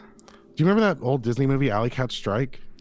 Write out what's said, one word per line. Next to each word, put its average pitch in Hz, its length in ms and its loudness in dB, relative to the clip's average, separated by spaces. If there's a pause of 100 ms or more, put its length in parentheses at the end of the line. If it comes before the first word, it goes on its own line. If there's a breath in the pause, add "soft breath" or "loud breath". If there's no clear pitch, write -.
(300 loud breath)
Do - 340 -6
you - 20 4
remember 202 160 4
that 190 240 0
old 131 180 0
Disney 120 220 0
movie, 135 240 2
Alley 110 200 0
Cat 127 220 -4
Strike? - 500 -4 (200)